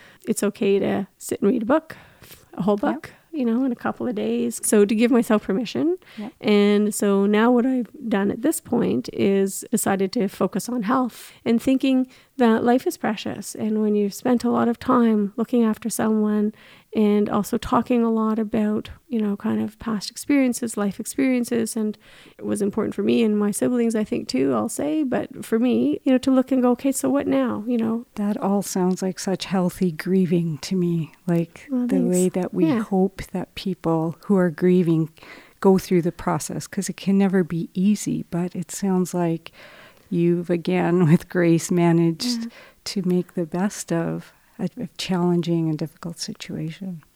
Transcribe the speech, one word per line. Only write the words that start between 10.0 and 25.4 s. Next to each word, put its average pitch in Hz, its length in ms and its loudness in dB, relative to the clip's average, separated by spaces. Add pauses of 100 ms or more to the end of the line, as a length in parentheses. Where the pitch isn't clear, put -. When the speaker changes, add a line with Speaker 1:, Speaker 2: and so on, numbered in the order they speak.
Speaker 1:
to 202 160 0
focus - 400 -4
on 240 140 -4
health 247 480 -2 (140)
and 233 180 2
thinking 262 460 2 (300)
that 226 260 4
life 240 240 2
is - 80 -4
precious. - 580 -6
And 214 280 -2
when 208 120 2
you've 202 200 0
spent 247 300 0
a 240 60 0
lot 233 160 2
of 233 140 -2
time 220 560 2
looking 233 260 0
after 220 280 -2
someone 214 600 0 (420)
and 208 340 2
also - 300 -2
talking 240 440 0
a 226 80 2
lot 220 280 0
about, 214 500 -2 (200)
you 233 120 -2
know, 202 160 -2
kind 220 240 -2
of 220 180 -6
past 220 320 -6
experiences, 254 640 0
life 202 220 -2
experiences, 240 800 -2
and 214 220 -4 (400)
it - 80 -14
was 208 160 -2
important 208 320 -2
for 202 80 -4
me 233 200 2
and 214 160 2
my 208 140 2
siblings, 240 420 0
I 214 100 -2
think, 226 220 -6
too, 269 280 0
I'll 220 160 -2
say, 302 340 -2
but 247 400 -6